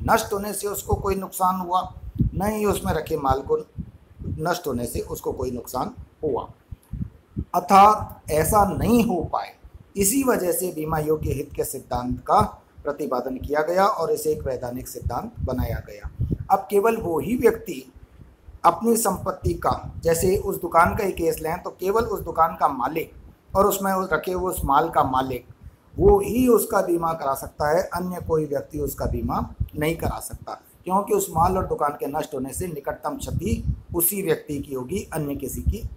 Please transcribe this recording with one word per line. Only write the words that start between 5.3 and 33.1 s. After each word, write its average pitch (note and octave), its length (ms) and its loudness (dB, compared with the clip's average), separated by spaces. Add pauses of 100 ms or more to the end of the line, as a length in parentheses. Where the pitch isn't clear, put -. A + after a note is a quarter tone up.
कोई B2+ 180 -6
नुकसान B2+ 440 -6 (300)
हुआ। A#2+ 220 -2 (1080)
अर्थात G3+ 800 6
ऐसा D#3+ 360 4
नहीं G3 380 4
हो F3+ 160 0 (100)
पाए, - 200 -4 (440)
इसी A3 280 2
वजह F#3+ 280 2
से F3+ 200 -2
बीमा D#3 280 -2
योग्य D#3 320 0
हित C#3+ 240 -6
के D3+ 80 -2
सिद्धांत B2 560 -4
का F3 200 4 (440)
प्रतिपादन C3 540 -4
किया D3 240 0
गया F3+ 240 4
और E3 260 0
इसे D3+ 200 0
एक D3+ 100 -4
वैधानिक B2 460 -6
सिद्धांत B2+ 520 -6
बनाया A#2+ 460 -2
गया। G#2 240 -12 (400)
अब F#3+ 200 2
केवल G#3+ 260 4
वो E3 240 -2
ही G3 160 -2
व्यक्ति E3+ 480 0 (800)
अपनी A3 320 4
संपत्ति - 580 -2
का, C3 380 -2 (100)
जैसे F3 360 2
उस G3 220 -4
दुकान F3 360 4
का G#3+ 80 0
ही F3+ 80 0
केस D#3+ 280 0
लें D#3+ 220 -4
तो F#3 80 -10
केवल G3+ 340 0
उस G3+ 160 -4
दुकान D#3+ 360 0
का E3 120 4
मालिक C#3+ 440 -4 (440)
और G3 100 6
उसमें G3 260 2
उस F#3+ 200 0
रखे D#3+ 200 0
हुए F3+ 200 -2
उस - 120 -6
माल D3+ 240 4
का D#3+ 160 4
मालिक, C3 400 -2 (520)
वो G3+ 240 8
ही A#3+ 280 0
उसका A3 320 4
बीमा E3+ 320 0
करा C#3+ 220 -2
सकता D3 360 -4
है, E3+ 140 4
अन्य F3+ 440 -6
कोई D#3 180 2
व्यक्ति C#3 320 -6
उसका C#3 280 -4
बीमा A#2+ 340 -2 (360)
नहीं D#3 200 0
करा C#3 240 -4
सकता, - 400 -12 (240)
क्योंकि G3+ 300 0
उस F#3+ 160 2
माल E3 280 4
और F3+ 80 0
दुकान D3+ 340 -2
के D3 80 -4
नष्ट D3 260 -6
होने E3+ 180 -6
से F#3 140 -6
निकटतम D3+ 500 -6